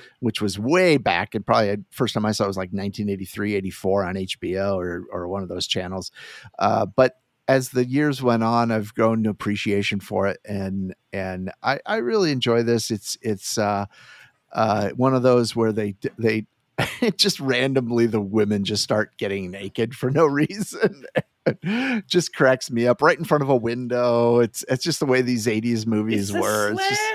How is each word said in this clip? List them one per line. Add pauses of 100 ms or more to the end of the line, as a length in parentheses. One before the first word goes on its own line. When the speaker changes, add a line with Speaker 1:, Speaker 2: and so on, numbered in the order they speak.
(180)
Speaker 1:
which
was
way
back.
And
probably
the
first
time
I
saw
it
was,
like,
nineteen
eighty-three,
eighty-four
on
H
B
O
or,
or
one
of
those
channels. (480)
Uh,
but (260)
as
the
years
went
on,
I've
grown
an
appreciation
for
it.
And, (180)
and (100)
I,
I
really
enjoy
this.
It's,
it's,
uh, (640)
uh,
one
of
those
where
they, (220)
they, (300)
<laughs>
it
just
randomly,
the
women
just
start
getting
naked
for
no
<laughs>
reason. (1040)
Just
cracks
me
up
right
in
front
of
a
window.
It's,
it's
just
the
way
these
eighties
movies
Speaker 2:
It's
a
Speaker 1:
were.
It's
just, (140)